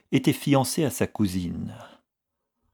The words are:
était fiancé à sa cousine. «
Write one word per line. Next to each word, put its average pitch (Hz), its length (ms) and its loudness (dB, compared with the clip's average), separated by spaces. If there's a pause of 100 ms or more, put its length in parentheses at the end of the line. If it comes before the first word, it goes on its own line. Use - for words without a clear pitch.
(120)
était 139 220 2
fiancé 135 500 2
à 127 80 0
sa - 160 0
cousine. « 90 680 -2 (1000)